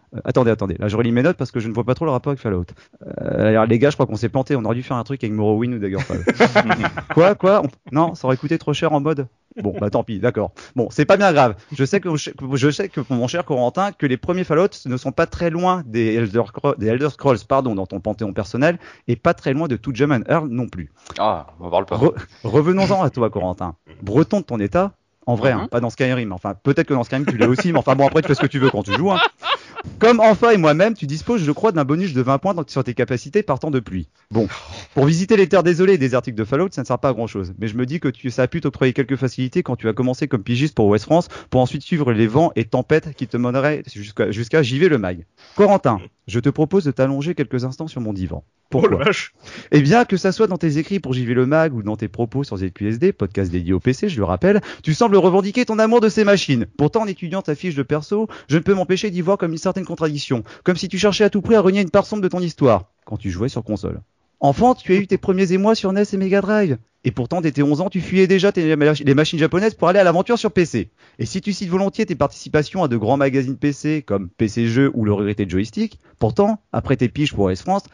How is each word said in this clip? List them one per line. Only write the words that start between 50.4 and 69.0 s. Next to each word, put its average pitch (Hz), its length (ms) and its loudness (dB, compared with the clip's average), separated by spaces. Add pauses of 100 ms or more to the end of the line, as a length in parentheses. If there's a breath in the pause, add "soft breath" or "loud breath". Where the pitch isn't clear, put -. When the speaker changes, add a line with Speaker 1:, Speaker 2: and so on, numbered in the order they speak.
Speaker 1:
dans 185 100 -4
tes 151 200 0
écrits 180 240 -2
pour 127 120 -4
J 127 120 -2
V 120 80 -2
le 127 120 4
mag 156 300 2
ou 110 80 -6
dans 107 140 -4
tes 107 100 -6
propos 120 380 -4
sur 110 120 -8
Z 92 160 -4
Q 101 160 -6
S 113 100 -4
D, 180 120 2
podcast 98 400 -2
dédié 87 220 -2
au 92 80 2
P 123 100 2
C, 165 160 -4
je 170 100 -4
le 101 60 0
rappelle, 175 380 2 (200 loud breath)
tu 156 120 -2
sembles 202 240 4
revendiquer 190 480 2
ton 220 120 -2
amour 220 220 4
de 220 100 4
ces 214 140 2
machines. 147 440 2 (100)
Pourtant, 151 240 0
en 220 60 -4
étudiant 185 340 -6
ta 160 120 -4
fiche 160 220 -6
de 139 80 -2
perso, 151 440 -4 (200 loud breath)
je 139 80 2
ne 165 80 2
peux 196 100 2
m'empêcher 185 380 0
d'y 175 100 -4
voir 190 160 2
comme 170 140 -4
une 160 60 -6
certaine 185 280 -4
contradiction, 147 580 -4 (200 loud breath)
comme 180 140 2
si 190 100 -6
tu 185 100 -6
cherchais 196 260 2
à 202 60 4
tout 202 120 0
prix 226 140 4
à 214 60 8
renier 190 200 4
une 180 80 -2
part 196 160 4
sombre 214 160 -4
de 185 60 0
ton 180 120 -2
histoire, 135 460 2 (200)
quand 110 120 -10
tu 98 140 -8
jouais 95 180 -4
sur 117 140 -8
console. 95 380 -8 (380)
Enfant, 202 360 4
tu - 180 -6
as - 20 6
eu 196 120 0
tes 180 100 0
premiers 185 340 0
émois 196 240 2
sur 196 180 -2
nes 208 100 2 (100)
et 202 40 -4
Mega 190 240 0
Drive. 196 360 0 (280)
Et 127 60 0
pourtant, 127 300 -4
dès 160 100 0
tes 139 120 0
onze 147 180 2
ans, 196 80 -4
tu 190 100 -4
fuyais 185 280 2
déjà 190 260 2
tes 160 240 2
mach-, 147 260 2